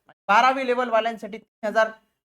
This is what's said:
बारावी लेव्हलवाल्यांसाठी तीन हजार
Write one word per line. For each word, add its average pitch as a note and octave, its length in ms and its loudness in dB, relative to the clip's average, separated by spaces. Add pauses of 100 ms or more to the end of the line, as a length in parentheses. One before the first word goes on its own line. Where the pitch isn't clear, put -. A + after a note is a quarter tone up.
बारावी B3+ 580 0
लेव्हलवाल्यांसाठी A3+ 720 -2
तीन - 280 -14
हजार A3 240 0 (340)